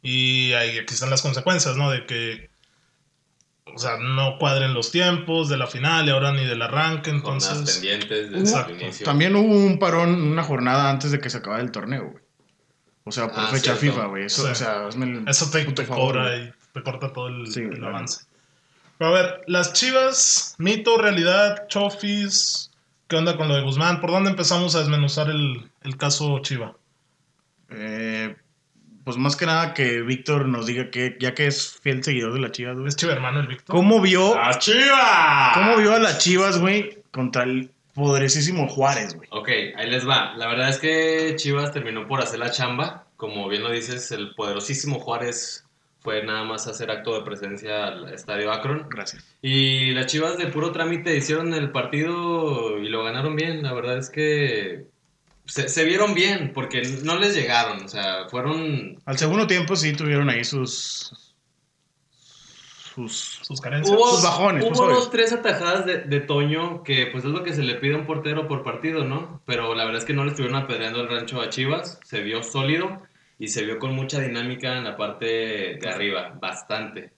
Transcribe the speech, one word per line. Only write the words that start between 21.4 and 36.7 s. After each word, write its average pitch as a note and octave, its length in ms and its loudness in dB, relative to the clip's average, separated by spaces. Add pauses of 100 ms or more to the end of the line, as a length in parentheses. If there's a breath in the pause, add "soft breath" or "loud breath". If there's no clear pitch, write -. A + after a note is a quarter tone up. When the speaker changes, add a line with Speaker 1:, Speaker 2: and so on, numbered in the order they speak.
Speaker 1:
chofis, G3+ 1000 -2 (360)
¿qué E3 80 -2
onda D#3+ 220 2
con D#3 100 -2
lo C#3+ 80 2
de C#3 60 2
Guzmán? D3 400 0
¿Por F3 80 -2
dónde F#3+ 220 2
empezamos F3 440 0
a E3 40 4
desmenuzar D3 500 2
el, C#3+ 400 -2 (140)
el C3+ 140 -8
caso C#3+ 420 0
Chiva? A#2+ 360 -6 (960)
Speaker 3:
Eh, A2 680 -8 (680)
pues A#2+ 140 -6
más C#3 180 2
que F3+ 100 -2
nada D#3+ 280 2
que A#2+ 280 2
Víctor C3 460 0
nos A#2+ 180 0
diga B2 240 -4
que, B2 300 -2
ya B2+ 140 -2
que D3 140 2
es - 340 -2
fiel C3 220 0
seguidor B2 300 0
de C3+ 60 -2
la C3 120 -2
Chivas, B2 240 -8
güey. C3 120 -6
Speaker 1:
¿Es C#3+ 80 -2
Chiva E3 180 0
hermano C3 260 -2
el C#3 80 -2
Víctor? C3 280 -6
Speaker 3:
¿Cómo G3+ 260 8
vio? F#3+ 340 6
Speaker 2:
¡La - 220 2
Chiva! D#3+ 960 6
Speaker 3:
¿Cómo A3 240 6
vio G#3+ 160 6
a A3+ 60 6
las F#3 180 4
Chivas, F#3 420 4
güey, G3+ 380 2 (140)